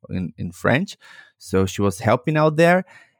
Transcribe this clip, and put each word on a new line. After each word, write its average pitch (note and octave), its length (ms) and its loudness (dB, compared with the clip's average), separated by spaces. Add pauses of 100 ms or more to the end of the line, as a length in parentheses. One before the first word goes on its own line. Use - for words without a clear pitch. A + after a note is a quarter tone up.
in, F#2 280 -6
in F2+ 160 -10
French. C3 420 -2 (440)
So F#2+ 260 0
she - 160 -6
was G2 180 -2
helping B2 380 0
out D#3 180 2
there, F3 300 4 (340)